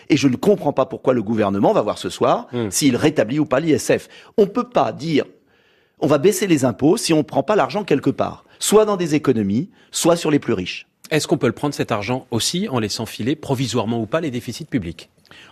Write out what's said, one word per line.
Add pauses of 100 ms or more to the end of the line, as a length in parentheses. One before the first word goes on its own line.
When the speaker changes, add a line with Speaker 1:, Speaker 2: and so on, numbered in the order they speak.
(100)
Speaker 1:
Et
je
ne
comprends
pas
pourquoi
le
gouvernement
va
voir
ce
soir
Speaker 2:
Hmm.
Speaker 1:
s'il
rétablit
ou
pas
l'I
S
F. (280)
On
peut
pas
dire, (760)
on
va
baisser
les
impôts
si
on
prend
pas
l'argent
quelque
part. (140)
Soit
dans
des
économies, (200)
soit
sur
les
plus
riches. (240)
Speaker 2:
Est-ce
qu'on
peut
le
prendre
cet
argent
aussi
en
laissant
filer
provisoirement
ou
pas
les
déficits
publics ? (420)